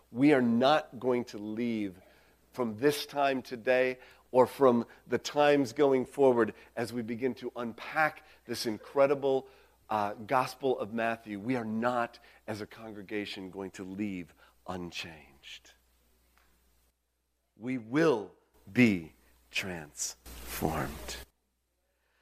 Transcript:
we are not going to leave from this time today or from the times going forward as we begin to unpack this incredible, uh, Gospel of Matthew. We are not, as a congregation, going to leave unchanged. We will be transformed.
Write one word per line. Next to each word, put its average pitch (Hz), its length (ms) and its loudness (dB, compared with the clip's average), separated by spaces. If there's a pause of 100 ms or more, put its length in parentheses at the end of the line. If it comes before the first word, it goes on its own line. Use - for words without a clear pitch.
(100)
we 143 240 4
are 131 80 4
not 127 560 2
going 123 280 -2
to 110 120 -14
leave 107 560 -6 (560)
from 113 260 -6
this 143 300 0
time 139 340 -2
today 127 580 0 (320)
or 123 160 6
from 120 380 4 (220)
the 120 100 -2
times 143 560 4
going 135 320 4
forward 120 480 4 (240)
as 117 160 -6
we 123 80 -6
begin 117 360 -4
to 123 200 -10
unpack 135 680 -4 (220)
this 120 220 -6
incredible, 135 800 0 (420)
uh, 107 240 0 (140)
Gospel 131 540 0
of 107 120 -8
Matthew. 113 460 -4
We 123 180 -4
are 117 80 -4
not, 117 540 -2 (280)
as 107 140 -8
a 104 60 -10
congregation, 104 840 -10
going 95 220 -10
to 98 140 -14
leave 95 500 -8 (320)
unchanged. 87 640 -12 (2250)
We 127 200 -6
will 120 520 0 (420)
be 98 400 6 (380)
transformed. - 1700 -8 (1040)